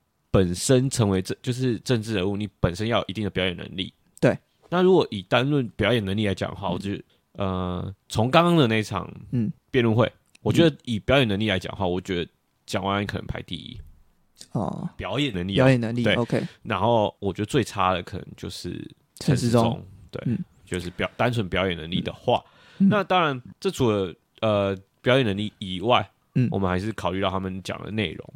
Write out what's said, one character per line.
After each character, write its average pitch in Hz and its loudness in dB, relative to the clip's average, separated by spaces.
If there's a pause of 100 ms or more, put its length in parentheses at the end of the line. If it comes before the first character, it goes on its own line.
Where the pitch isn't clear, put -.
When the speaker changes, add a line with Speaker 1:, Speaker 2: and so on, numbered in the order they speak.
(320)
Speaker 1:
本 90 4
身 131 2
成 113 2
为 95 2
这-， - -8
就 127 -4
是 123 -2
政 120 0
治 110 -6
人 92 0
物， 101 -2
你 104 -6 (100)
本 87 0
身 107 -4
要 113 0
有 92 0
一 95 -8
定 107 -4
的 98 -2
表 92 -2
演 90 -2
能 73 -12
力。 92 -8 (260)
Speaker 2:
对。 120 4 (320)
Speaker 1:
那 175 0
如 185 6
果 170 6
以 104 -6
单 123 0
论 139 0
表 107 2
演 117 0
能 98 -2
力 107 0
来 98 0
讲 95 -4
的 85 -10
话， 92 -6
Speaker 2:
嗯。 - -2
Speaker 1:
我 90 -4
觉 95 -6
得， - -14 (300)
呃， 92 -4 (140)
从 117 0
刚 165 6
刚 170 4
的 147 6
那 110 2
场 98 -6 (220)
Speaker 2:
嗯。 117 0 (200)
Speaker 1:
辩 123 4
论 113 4
会， 117 4 (300)
我 107 2
觉 165 6
得 147 2
以 117 -4
表 - 2
演 127 4
能 101 0
力 110 0
来 95 0
讲 - -6
的 - -10
话， 101 -2
我 90 0
觉 92 -4
得 85 -2 (380)
蒋 98 -4
万 98 0
安 101 -2
可 98 -6
能 - -8
排 - -8
第 - -10
一。 - -14 (720)
Speaker 2:
哦。 - -6
Speaker 1:
表 98 -4
演 143 -2
能 90 -4
力 98 -4
啊。 101 2
Speaker 2:
表 131 6
演 131 6
能 117 -4
力， 123 -2
Speaker 1:
对。 107 2
Speaker 2:
OK。 120 0 (200)
Speaker 1:
然 101 -4
后 110 2
我 98 -2
觉 101 -6
得 - -2
最 131 2
差 92 0
的 87 -2
可 95 -12
能 - -12
就 92 -12
是 90 -10 (480)
陈 - 2
时 120 0
中， 117 6
Speaker 2:
陈 117 2
时 - -2
中。 92 -14 (240)
Speaker 1:
对， - -10
Speaker 2:
嗯。 113 -2 (220)
Speaker 1:
就 92 -6
是 87 -8
表-， 90 -4
单 120 2
纯 113 -2
表 92 0
演 90 -2
能 80 -10
力 90 0
的 - -6
话， - -2 (360)
Speaker 2:
嗯。 196 6
Speaker 1:
那 202 4
当 185 2
然， 147 0 (200)
这 196 -2
除 127 2
了， 95 0 (300)
呃， 101 2 (280)
表 127 4
演 135 4
能 101 0
力 107 -6
以 92 -6
外， 104 2 (240)
Speaker 2:
嗯。 123 2
Speaker 1:
我 - -2
们 98 0
还 90 0
是 107 -4
考 90 -4
虑 95 -4
到 98 0
他 95 -2
们 95 -6
讲 - -10
的 82 -10
内 104 -2
容 - -16